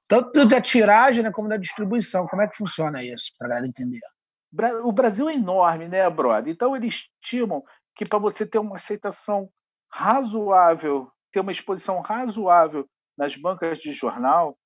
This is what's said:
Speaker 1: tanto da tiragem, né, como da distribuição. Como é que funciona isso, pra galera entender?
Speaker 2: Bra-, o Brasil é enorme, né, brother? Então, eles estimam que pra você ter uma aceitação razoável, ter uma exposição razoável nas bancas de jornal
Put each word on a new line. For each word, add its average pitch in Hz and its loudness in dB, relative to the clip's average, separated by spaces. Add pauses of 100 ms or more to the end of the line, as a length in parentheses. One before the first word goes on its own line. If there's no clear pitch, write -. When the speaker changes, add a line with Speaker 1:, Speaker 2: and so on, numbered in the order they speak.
Speaker 1:
tanto 247 4
da 247 6
tiragem, 233 6
né, 220 -2
como 214 -8
da 214 -2
distribuição. 190 -4
Como 190 -4
é 208 2
que - -12
funciona 156 -6
isso, 123 -12
pra 123 -10
galera 123 -4
entender? 123 -8 (500)
Speaker 2:
Bra-, 226 -2
o 240 -2
Brasil 226 2
é 320 -4
enorme, 175 2
né, 185 2
brother? 127 0
Então, 247 -2
eles 226 -8 (120)
estimam 208 -4 (320)
que - -8
pra - 0
você 208 -4
ter 220 -2
uma 208 -6
aceitação 202 -8 (420)
razoável, 185 2 (200)
ter 190 -2
uma 190 -4
exposição 190 -6
razoável 180 0 (300)
nas 143 -6
bancas 165 -4
de 147 -12
jornal 131 0